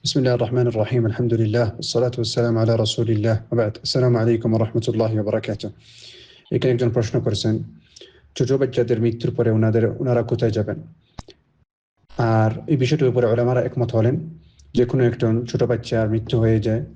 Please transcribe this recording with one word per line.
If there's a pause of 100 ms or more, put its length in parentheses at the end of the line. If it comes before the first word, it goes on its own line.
বিসমিল্লাহির
রহমানির
রহিম।
আলহামদুলিল্লাহ,
ওয়াসসালাতু
ওয়াসসালামু
আলা
রাসূলিল্লাহ,
ওয়া
বা'দ।
আসসালামু
আলাইকুম
ওয়া
রাহমাতুল্লাহি
ওয়া
বারাকাতুহু। (800)
এখানে
একজন
প্রশ্ন
করেছেন, (760)
ছোট
বাচ্চাদের
মৃত্যুর
পরে
ওনাদের,
ওনারা
কোথায়
যাবেন? (1400)
আর (160)
এই
বিষয়টির
উপরে
উলামারা
একমত
হলেন, (580)
যে
কোনো
একজন
ছোট
বাচ্চার
মৃত্যু
হয়ে
যায় (100)